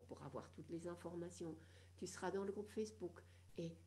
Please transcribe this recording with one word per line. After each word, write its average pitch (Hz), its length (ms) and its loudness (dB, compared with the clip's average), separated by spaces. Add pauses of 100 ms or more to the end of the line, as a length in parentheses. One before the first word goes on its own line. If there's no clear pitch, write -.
pour - 160 -4
avoir 131 280 -2
toutes - 180 -6
les 170 180 2
informations, 170 680 0 (400)
tu 180 100 0
seras - 240 4
dans 196 140 6
le 196 80 4
groupe 208 160 0
Facebook 214 520 2 (360)
et 165 180 2 (120)